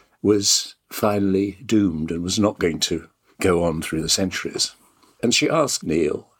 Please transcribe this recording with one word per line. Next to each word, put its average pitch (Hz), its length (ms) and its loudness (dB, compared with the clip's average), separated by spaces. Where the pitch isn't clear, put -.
was 101 540 2
finally 101 720 0
doomed 95 460 2
and 85 120 -4
was 92 160 -2
not 104 200 2
going 80 220 0
to - 280 -4
go 87 220 2
on 82 180 -2
through 80 220 -4
the 80 80 -6
centuries. - 640 -4
And 123 120 2
she 147 140 2
asked 156 340 0
Neil 78 460 -2